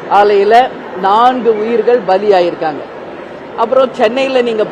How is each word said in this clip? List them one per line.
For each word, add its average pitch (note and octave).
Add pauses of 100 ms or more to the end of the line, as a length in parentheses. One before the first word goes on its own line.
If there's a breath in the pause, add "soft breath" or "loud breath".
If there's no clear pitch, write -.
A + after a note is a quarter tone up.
(180)
ஆலையில G#3 (520)
நான்கு A#3 (100)
உயிர்கள் A#3 (100)
பலியாயிருக்காங்க. F3+ (760)
அப்புறம் B3+
சென்னையில B3+
நீங்க G#3+